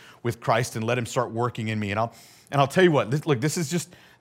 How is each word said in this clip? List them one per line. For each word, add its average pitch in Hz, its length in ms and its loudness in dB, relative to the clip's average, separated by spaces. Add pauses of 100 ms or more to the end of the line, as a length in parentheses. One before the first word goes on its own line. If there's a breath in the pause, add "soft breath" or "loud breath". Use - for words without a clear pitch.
(240 loud breath)
with 117 160 -4
Christ 117 360 0
and 113 80 -4
let 117 140 0
him 120 80 -4
start 117 240 -2
working 117 380 -4
in 110 120 -2
me." 101 120 -4
And 104 80 -2
I'll, 120 140 -2 (360 loud breath)
and 143 100 0
I'll 135 80 4
tell 180 160 4
you 180 80 8
what, 117 200 2
this, 151 160 -2
look, 120 140 2
this 156 160 -2
is 156 120 -4
just, - 240 -4 (280 soft breath)